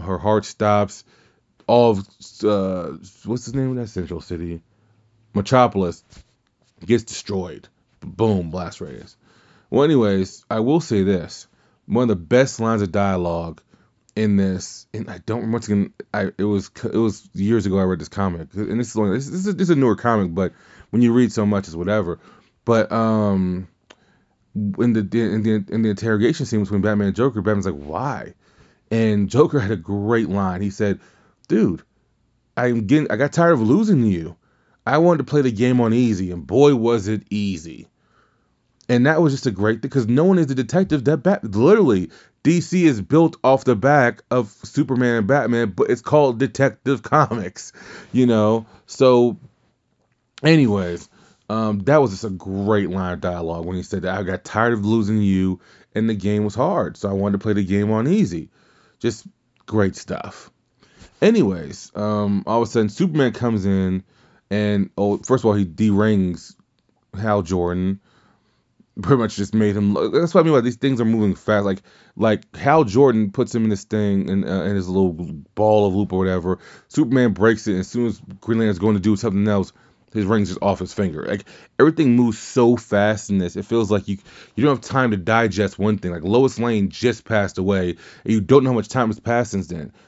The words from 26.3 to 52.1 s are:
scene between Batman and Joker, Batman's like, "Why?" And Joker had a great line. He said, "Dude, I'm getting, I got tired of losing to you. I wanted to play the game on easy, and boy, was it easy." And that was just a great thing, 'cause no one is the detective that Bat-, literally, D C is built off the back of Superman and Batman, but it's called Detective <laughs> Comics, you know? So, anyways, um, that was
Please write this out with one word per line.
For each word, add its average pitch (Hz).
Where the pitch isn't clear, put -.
scene 107
between 101
Batman 104
and 92
Joker, 107
Batman's 101
like, 90
"Why?" 80
And 107
Joker 143
had 101
a 110
great 101
line. 95
He 104
said, 101
"Dude, 175
I'm 120
getting, 147
I 107
got 139
tired 170
of 139
losing 165
to 113
you. 85
I 123
wanted 170
to 135
play 147
the 127
game 123
on 113
easy, 107
and 85
boy, 139
was 113
it 104
easy." 92
And 123
that 160
was 151
just 135
a 127
great 107
thing, 135
'cause 127
no 123
one 185
is 160
the 135
detective 143
that 147
Bat-, 135
literally, 120
D 170
C 175
is 117
built 160
off 131
the 127
back 123
of 123
Superman 120
and 110
Batman, 117
but -
it's 120
called 139
Detective 135
<laughs> -
Comics, -
you 123
know? 110
So, 123
anyways, 101
um, 107
that 139
was 120